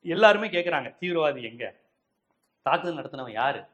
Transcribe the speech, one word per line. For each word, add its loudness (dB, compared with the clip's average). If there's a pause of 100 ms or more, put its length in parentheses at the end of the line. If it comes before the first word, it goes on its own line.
எல்லாருமே 4
கேக்குறாங்க, -2
"தீவிரவாதி -2
எங்க?" -12 (880)
தாக்குதல் -2
நடத்தினவன் -10
யாரு? -2 (100)